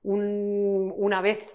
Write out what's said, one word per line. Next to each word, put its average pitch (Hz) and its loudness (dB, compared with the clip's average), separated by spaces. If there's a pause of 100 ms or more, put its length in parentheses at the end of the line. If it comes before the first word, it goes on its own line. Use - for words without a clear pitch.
un, 202 0
una 202 2
vez 214 0